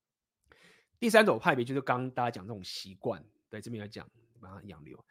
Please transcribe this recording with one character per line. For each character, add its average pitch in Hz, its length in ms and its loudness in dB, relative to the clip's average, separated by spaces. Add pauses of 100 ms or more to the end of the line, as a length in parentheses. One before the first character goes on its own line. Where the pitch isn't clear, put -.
(1000)
第 233 120 2
三 214 160 10
种 131 120 6
派 165 160 4
别 123 80 2
就 127 120 -2
是 139 80 0
刚 127 180 0
刚 127 100 -4
大 123 140 -2
家 120 60 0
讲 95 160 -10
这 117 80 -10
种 95 100 -12
习 - 300 -14
惯， 92 280 -6 (280)
对， 107 100 -12
这 117 100 -12
边 113 120 -8
有 104 40 -10
讲， 101 220 -16 (320)
把 92 80 -20
它 98 140 -18
养 85 200 -18
留。 - 160 -20 (120)